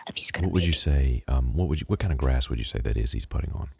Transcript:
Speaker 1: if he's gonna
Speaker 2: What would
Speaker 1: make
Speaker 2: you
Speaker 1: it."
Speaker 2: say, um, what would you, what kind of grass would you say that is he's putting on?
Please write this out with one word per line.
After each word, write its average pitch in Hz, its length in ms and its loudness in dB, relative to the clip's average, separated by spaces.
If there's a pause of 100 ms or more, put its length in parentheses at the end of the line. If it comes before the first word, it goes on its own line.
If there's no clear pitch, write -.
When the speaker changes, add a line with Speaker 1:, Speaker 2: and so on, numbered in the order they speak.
Speaker 1:
if - 100 -10
he's - 140 -4
gonna 90 180 -2
Speaker 2:
What 87 60 -2
would 92 60 6
Speaker 1:
make 87 80 4
Speaker 2:
you - 40 4
Speaker 1:
it." 73 40 2
Speaker 2:
say, 67 520 2
um, 64 240 2
what 82 160 2
would 73 140 0
you, - 60 -6
what 101 120 0
kind 90 120 0
of 67 60 0
grass 65 300 2
would 60 100 -2
you 55 60 -2
say - 140 -4
that 52 180 0
is 55 160 0
he's - 140 -4
putting - 260 -4
on? - 160 -6 (120)